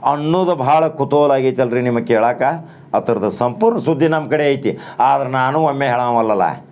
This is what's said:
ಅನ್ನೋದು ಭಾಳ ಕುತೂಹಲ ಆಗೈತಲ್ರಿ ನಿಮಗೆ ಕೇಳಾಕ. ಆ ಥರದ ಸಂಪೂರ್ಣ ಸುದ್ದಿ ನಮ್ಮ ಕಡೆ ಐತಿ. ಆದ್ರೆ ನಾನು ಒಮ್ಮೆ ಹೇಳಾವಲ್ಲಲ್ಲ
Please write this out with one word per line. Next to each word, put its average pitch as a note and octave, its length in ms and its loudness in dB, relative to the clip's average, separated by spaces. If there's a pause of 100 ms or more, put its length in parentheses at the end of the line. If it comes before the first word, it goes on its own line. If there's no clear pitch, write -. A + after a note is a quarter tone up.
(120)
ಅನ್ನೋದು E3 420 0 (100)
ಭಾಳ D3+ 180 4 (160)
ಕುತೂಹಲ C#3+ 400 2
ಆಗೈತಲ್ರಿ B2+ 480 0
ನಿಮಗೆ A#2 240 0
ಕೇಳಾಕ. A#2 320 2 (540)
ಆ G#2+ 120 4
ಥರದ G#2+ 200 0 (140)
ಸಂಪೂರ್ಣ G#3+ 440 0
ಸುದ್ದಿ D#3 280 0
ನಮ್ಮ D#3 200 -2
ಕಡೆ D3+ 200 0
ಐತಿ. C3+ 180 -2 (380)
ಆದ್ರೆ C#3 280 0
ನಾನು C3+ 220 0 (100)
ಒಮ್ಮೆ C#3 220 -2
ಹೇಳಾವಲ್ಲಲ್ಲ A2+ 560 0 (240)